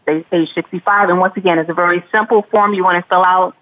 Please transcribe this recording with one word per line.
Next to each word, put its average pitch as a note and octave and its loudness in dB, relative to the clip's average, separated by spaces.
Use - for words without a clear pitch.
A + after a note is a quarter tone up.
say D#3+ -2
age E3 -2
sixty-five. F#3+ -2
And F3+ 0
once F#3 0
again, F#3 0
it's D#3+ -4
a E3 -6
very F3 -2
simple A3 0
form G#3 0
you F#3 -2
wanna F3 0
fill F#3 2
out. F#3 0